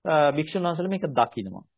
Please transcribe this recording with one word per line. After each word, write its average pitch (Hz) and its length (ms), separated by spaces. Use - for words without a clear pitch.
අ, 165 80
භික්ෂුන් 156 340
වහන්සේලා 175 260
මේක 190 180
දකිනවා. 113 560